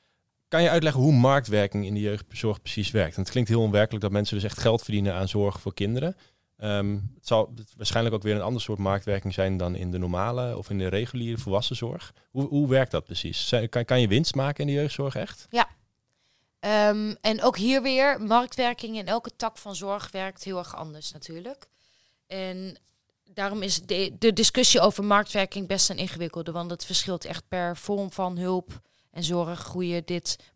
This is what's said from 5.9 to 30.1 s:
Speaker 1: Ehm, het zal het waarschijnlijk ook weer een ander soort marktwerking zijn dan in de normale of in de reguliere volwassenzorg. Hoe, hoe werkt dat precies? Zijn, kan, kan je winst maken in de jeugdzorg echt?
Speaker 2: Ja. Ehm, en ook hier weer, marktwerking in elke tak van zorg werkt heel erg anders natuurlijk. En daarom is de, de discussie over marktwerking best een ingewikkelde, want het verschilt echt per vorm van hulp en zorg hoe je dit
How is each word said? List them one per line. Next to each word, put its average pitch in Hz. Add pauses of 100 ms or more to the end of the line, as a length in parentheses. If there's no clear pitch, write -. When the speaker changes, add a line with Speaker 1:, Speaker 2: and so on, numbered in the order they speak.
Speaker 1:
Ehm, 101
het -
zal 110
het 110
waarschijnlijk 113
ook 101
weer 107
een 104
ander 113
soort 104
marktwerking 98
zijn 95
dan 90
in 90
de 90
normale 107
of 101
in 101
de 95
reguliere 113
volwassenzorg. - (180)
Hoe, 139
hoe 143
werkt 131
dat 80
precies? -
Zijn, 113
kan, 120
kan 127
je 113
winst 117
maken 135
in 147
de 139
jeugdzorg 139
echt? -
Speaker 2:
Ja. 233 (920)
Ehm, 208
en 220
ook 254
hier 254
weer, 262
marktwerking 240
in 190
elke 220
tak 220
van 202
zorg 196
werkt 190
heel 190
erg 175
anders 156
natuurlijk. 175 (600)
En 185 (560)
daarom 202
is 190
de, 190
de 226
discussie 233
over 202
marktwerking 202
best 190
een 190
ingewikkelde, 170
want 170
het 175
verschilt 180
echt -
per 175
vorm 202
van 185
hulp 180 (300)
en 170
zorg 170
hoe 180
je 175
dit - (200)